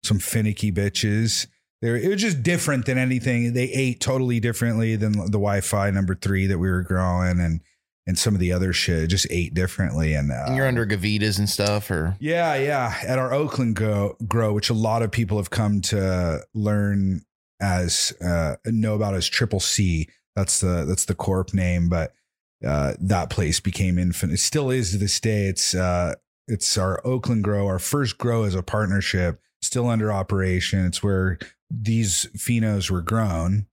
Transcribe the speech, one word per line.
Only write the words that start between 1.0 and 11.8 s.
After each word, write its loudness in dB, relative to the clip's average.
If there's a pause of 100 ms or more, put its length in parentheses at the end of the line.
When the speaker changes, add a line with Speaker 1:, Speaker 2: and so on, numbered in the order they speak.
Speaker 1:
They 0
were, 0
it -2
was 0
just -2
different 0
than 0
anything. 0
They 0
ate 0
totally 0
differently 0
than 0
the 0
Wi-Fi 0
number 0
three 0
that 0
we 2
were 0
growing 2
and, 0 (460)
and 0
some 2
of 0
the 2
other 0
shit. 0
It 0
just 2
ate -2
differently. 0
And, 0
uh, -6
Speaker 2:
And -2
you're 2
under 0
Gavitas 0
and 0
stuff, 0